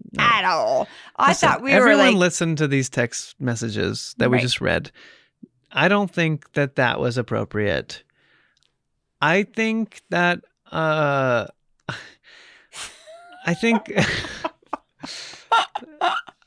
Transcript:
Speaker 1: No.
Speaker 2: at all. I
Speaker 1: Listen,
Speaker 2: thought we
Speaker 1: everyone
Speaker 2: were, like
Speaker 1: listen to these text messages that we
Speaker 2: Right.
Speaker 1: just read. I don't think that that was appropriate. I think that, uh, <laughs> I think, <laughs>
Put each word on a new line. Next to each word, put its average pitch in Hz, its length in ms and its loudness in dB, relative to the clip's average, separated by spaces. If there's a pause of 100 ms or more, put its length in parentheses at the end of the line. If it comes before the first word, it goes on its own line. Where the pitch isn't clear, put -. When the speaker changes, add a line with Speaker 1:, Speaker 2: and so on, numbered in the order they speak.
(120)
Speaker 1:
No. - 120 -4
Speaker 2:
at 220 200 2
all. 135 440 0 (280)
I - 120 4
Speaker 1:
Listen, - 200 4
Speaker 2:
thought - 140 2
we 269 100 0
Speaker 1:
everyone - 260 6
Speaker 2:
were, 285 140 6
like 214 40 2
Speaker 1:
listen 170 400 2
to 151 120 0
these 135 200 0
text - 520 -4
messages 110 800 -4
that 127 120 2
we 127 80 4
Speaker 2:
Right. 123 40 2
Speaker 1:
just 123 180 -2
read. 85 300 -2 (840)
I 151 160 2
don't 202 220 0
think 160 440 -4
that 139 220 -2
that 123 240 2
was 123 180 -2
appropriate. 107 840 -4 (1160)
I 170 220 2
think 220 580 -4 (100)
that, 175 300 0 (320)
uh, 143 760 0 (420)
<laughs> - 1600 -20
I 175 80 0
think, 226 380 -2
<laughs> 202 100 2 (2500)